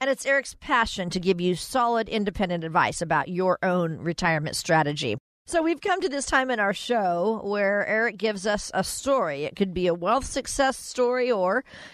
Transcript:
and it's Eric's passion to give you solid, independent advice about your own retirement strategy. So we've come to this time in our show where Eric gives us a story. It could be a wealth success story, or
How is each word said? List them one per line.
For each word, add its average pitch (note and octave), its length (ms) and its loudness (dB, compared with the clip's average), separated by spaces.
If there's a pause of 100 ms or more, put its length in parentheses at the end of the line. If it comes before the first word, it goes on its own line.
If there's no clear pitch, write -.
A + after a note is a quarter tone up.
and C4 80 0
it's C4 160 -2
Eric's C4+ 340 0
passion A3 520 0
to F#3 80 -2
give F3+ 200 2
you F3+ 140 2
solid, A#3 560 0
independent G3 540 -2
advice D#3+ 400 2
about D#3 240 2
your F#3 340 2
own F3 380 0
retirement D#3+ 560 0
strategy. D3+ 600 2 (300)
So E4 180 0
we've E4 180 -2
come F#4+ 200 0
to F4+ 80 -2
this C4+ 180 -4
time C4 240 2
in A#3 80 0
our G3+ 160 2
show G#3 680 0
where G3+ 440 0
Eric A3 300 0
gives G3+ 280 -2
us G#3 260 -2
a F#3+ 120 0
story. F3 640 -2
It - 100 -8
could G3 180 0
be F3+ 140 0
a E3+ 80 2
wealth G3+ 300 0
success C4+ 520 0
story, B3 540 0
or G3+ 340 2 (280)